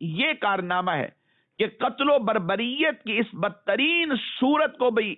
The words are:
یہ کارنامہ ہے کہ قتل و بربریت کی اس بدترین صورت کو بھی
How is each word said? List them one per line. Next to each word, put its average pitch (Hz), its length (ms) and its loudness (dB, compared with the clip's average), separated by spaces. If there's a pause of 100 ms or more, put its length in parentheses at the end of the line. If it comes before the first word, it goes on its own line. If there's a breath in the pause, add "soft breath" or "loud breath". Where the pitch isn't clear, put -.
یہ 180 400 -2
کارنامہ 180 500 0
ہے 147 180 -2 (500)
کہ 214 80 0 (120)
قتل 269 320 0
و 285 80 6
بربریت 226 840 -2
کی 214 160 -2
اس 233 140 0
بدترین 269 800 0 (280)
صورت 294 380 2
کو 247 120 4
بھی 220 280 -2